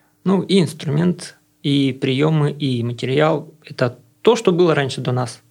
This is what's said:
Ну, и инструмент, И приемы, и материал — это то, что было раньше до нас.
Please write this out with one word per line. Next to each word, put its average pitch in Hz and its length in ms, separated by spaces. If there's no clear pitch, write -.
Ну, 185 180
и 190 180
инструмент, 160 760
И 139 300
приемы, 147 600
и 131 300
материал — 135 680
это - 320
то, 233 140
что 196 160
было 165 220
раньше 139 260
до 127 120
нас. 123 280